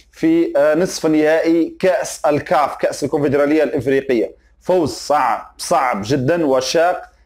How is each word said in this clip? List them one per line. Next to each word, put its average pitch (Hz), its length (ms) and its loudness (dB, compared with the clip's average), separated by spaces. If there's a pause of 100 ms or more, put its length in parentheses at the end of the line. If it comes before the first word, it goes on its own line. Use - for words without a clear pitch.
(120)
في، 165 460 0
آه، 151 180 4
نصف 175 300 -2
نهائي 160 720 2
كأس 170 460 -2
الكاف، 147 500 0
كأس - 280 -4
الكونفدرالية 147 600 0
الإفريقية. 131 720 -2 (260)
فوز 175 300 0
صعب، 131 680 -2
صعب 127 480 -2
جدًا 147 400 0
وشاق، 160 560 0 (240)